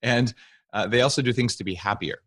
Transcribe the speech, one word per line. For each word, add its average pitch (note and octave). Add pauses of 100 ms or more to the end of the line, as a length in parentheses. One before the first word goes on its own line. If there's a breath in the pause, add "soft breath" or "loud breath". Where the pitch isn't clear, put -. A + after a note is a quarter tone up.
And, A#2+ (380 soft breath)
uh, G2+
they A#2+
also C#3
do B2
things A#2+
to -
be F#2
happier. F2